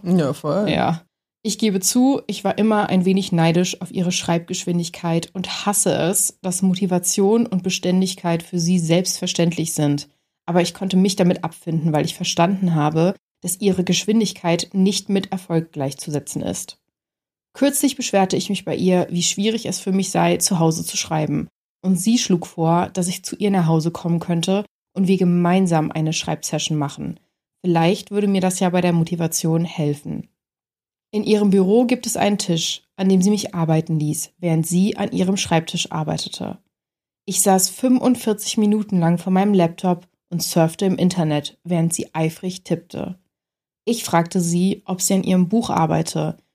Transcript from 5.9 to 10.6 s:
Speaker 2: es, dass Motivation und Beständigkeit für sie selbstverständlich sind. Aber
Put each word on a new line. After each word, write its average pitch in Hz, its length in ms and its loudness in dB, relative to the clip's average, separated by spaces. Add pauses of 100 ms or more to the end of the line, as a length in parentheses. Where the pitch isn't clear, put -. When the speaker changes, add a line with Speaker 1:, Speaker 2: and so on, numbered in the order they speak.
Speaker 2:
es, - 480 -2
dass 185 220 -4
Motivation 190 840 2
und 180 180 -2
Beständigkeit 185 800 0
für 175 160 -4
sie 175 180 2
selbstverständlich 170 920 0
sind. 143 360 0 (380)
Aber 170 160 2